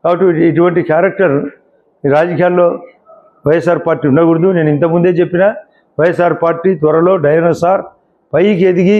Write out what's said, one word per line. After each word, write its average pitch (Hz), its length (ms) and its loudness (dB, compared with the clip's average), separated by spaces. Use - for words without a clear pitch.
కాబట్టి 175 220 0
ఇటు-, 160 240 0
ఇటువంటి 170 320 0
క్యారెక్టర్ 170 540 0
ఈ 139 40 2
రాజకీయాల్లో 175 580 0
వైఎస్ఆర్ 165 400 0
పార్టీ 156 200 -2
ఉండకూడదు. 165 440 2
నేను 160 180 0
ఇంతకుముందే 170 420 0
చెప్పిన 175 240 0
వైఎస్ఆర్ 170 440 0
పార్టీ 170 320 -2
త్వరలో 160 420 0
డైనోసార్ 165 640 0
పైకి 185 320 0
ఎదిగి 190 340 2